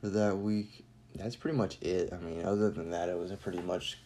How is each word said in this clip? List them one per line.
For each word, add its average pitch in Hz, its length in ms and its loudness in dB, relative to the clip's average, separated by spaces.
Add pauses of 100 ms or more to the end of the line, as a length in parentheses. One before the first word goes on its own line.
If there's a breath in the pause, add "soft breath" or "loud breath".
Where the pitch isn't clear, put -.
for 104 80 -2
that 101 300 4
week. 104 460 0 (320)
That's 117 200 -6
pretty 156 220 0
much 104 240 0
it. 87 320 2
I - 20 -8
mean, 85 280 -6
other 104 260 4
than 85 200 -4
that, 87 180 0
it 90 100 0
was 87 120 -4
a 98 60 -6
pretty 90 240 -4
much 90 460 -2